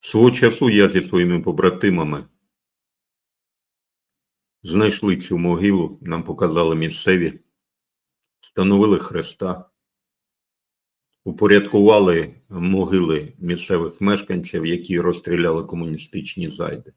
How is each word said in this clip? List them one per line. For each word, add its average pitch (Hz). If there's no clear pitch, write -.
Свого 117
часу 123
я 101
зі 95
своїми 87
побратимами 87
знайшли 101
цю 90
могилу, 87
нам 82
показали 82
місцеві, 80
встановили 98
хреста, 90
упорядкували 101
могили 87
місцевих 87
мешканців, 95
які 87
розстріляли 85
комуністичні 85
зайди. -